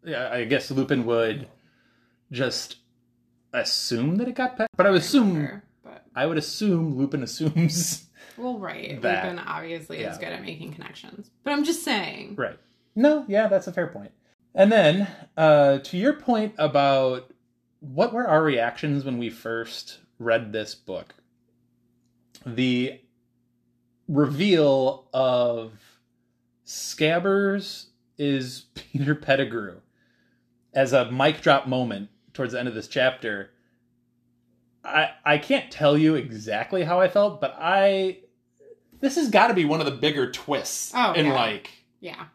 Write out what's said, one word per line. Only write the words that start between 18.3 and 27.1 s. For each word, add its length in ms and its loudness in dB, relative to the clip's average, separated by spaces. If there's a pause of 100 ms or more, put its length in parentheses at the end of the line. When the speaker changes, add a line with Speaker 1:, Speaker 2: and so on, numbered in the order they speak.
Speaker 1:
reactions 640 0
when 140 -4
we 120 -4
first 680 -10 (200)
read 340 0
this 220 -6
book, 400 -14 (1300)
the 540 -2 (1080)
reveal 1040 2
of 600 0 (960)
Scabbers 1200 -2 (320)